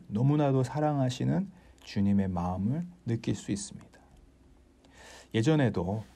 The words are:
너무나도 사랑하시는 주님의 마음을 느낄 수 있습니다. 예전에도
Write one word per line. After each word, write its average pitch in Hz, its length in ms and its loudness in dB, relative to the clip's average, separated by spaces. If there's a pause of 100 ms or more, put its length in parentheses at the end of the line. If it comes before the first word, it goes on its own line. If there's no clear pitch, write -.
너무나도 135 560 2
사랑하시는 143 840 0 (360)
주님의 101 440 2
마음을 92 580 -2 (200)
느낄 117 300 -2
수 - 160 -8
있습니다. - 420 -10 (1400)
예전에도 110 680 2 (100)